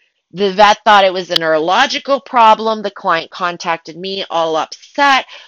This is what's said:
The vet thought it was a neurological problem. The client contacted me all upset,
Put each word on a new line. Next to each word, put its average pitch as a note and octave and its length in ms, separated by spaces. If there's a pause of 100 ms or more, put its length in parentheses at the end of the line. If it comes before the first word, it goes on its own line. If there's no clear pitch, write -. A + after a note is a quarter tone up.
(320)
The F#3+ 200
vet G#3 320
thought G#3 200
it F#3+ 80
was F3 180
a E3+ 80
neurological G3 840
problem. A3 640
The G3+ 80
client E3 400
contacted E3+ 680
me F#3+ 320
all E3 280
upset, C4 720 (220)